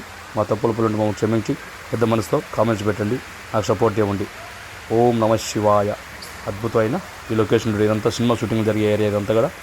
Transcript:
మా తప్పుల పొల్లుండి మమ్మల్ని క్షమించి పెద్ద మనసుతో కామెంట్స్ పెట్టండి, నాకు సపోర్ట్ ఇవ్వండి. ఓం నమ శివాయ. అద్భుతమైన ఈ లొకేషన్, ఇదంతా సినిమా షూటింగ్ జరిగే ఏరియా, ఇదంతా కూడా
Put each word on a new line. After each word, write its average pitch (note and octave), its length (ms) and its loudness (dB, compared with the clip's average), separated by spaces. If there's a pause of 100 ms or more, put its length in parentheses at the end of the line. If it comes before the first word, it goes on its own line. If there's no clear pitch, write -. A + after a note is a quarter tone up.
(360)
మా G#2+ 140 4
తప్పుల A2+ 260 2
పొల్లుండి A2 220 2
మమ్మల్ని G#2+ 220 0
క్షమించి A2+ 320 0 (380)
పెద్ద A#2 220 0
మనసుతో A2+ 260 0 (180)
కామెంట్స్ A2 320 2
పెట్టండి, G#2+ 280 0 (360)
నాకు G#2+ 180 0
సపోర్ట్ G#2+ 320 2
ఇవ్వండి. G2+ 240 0 (720)
ఓం A#2+ 260 6
నమ A2 140 4 (120)
శివాయ. G#2 420 2 (600)
అద్భుతమైన A2 460 0 (340)
ఈ A2+ 100 -2
లొకేషన్, G#2+ 340 2 (120)
ఇదంతా A2 300 2
సినిమా A#2+ 240 2
షూటింగ్ A2 280 0
జరిగే G#2+ 260 2
ఏరియా, G#2 180 2
ఇదంతా G#2 260 0
కూడా C#3+ 120 4 (120)